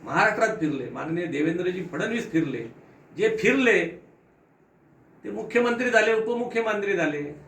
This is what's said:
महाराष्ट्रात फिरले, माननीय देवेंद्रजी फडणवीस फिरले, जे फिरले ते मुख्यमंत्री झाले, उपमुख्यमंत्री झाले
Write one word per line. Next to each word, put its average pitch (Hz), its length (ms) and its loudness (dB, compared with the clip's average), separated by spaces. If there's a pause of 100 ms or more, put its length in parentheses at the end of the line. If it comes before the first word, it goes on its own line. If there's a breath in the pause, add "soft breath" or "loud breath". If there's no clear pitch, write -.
महाराष्ट्रात 208 560 2
फिरले, 135 300 -2
माननीय 156 360 -6
देवेंद्रजी 170 680 -2
फडणवीस 226 400 -4
फिरले, 143 320 -2 (540)
जे 220 200 2
फिरले 220 680 2 (1160)
ते 202 80 -8
मुख्यमंत्री 233 580 0
झाले, 226 240 6
उपमुख्यमंत्री 220 800 0
झाले 147 540 -2